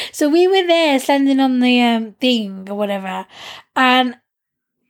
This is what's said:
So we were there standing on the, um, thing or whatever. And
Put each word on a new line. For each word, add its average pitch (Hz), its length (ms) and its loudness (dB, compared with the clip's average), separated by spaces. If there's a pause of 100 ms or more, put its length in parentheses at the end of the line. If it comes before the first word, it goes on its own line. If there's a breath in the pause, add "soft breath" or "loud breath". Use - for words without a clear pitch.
(120)
So 302 180 -2
we 349 200 4
were 381 180 2
there 320 320 2
standing 277 400 0
on 262 220 0
the, 247 200 2
um, 226 380 0
thing 202 500 -4
or 202 60 -8
whatever. 196 500 -6 (500 loud breath)
And 254 400 2 (760)